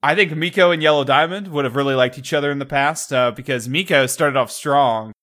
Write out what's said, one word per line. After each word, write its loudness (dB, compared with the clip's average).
I 2
think 2
Miko 2
and 0
Yellow 4
Diamond 0
would -2
have -4
really 0
liked 2
each -10
other 0
in -4
the -8
past, -2
uh, 2
because -6
Miko 2
started 0
off 0
strong 0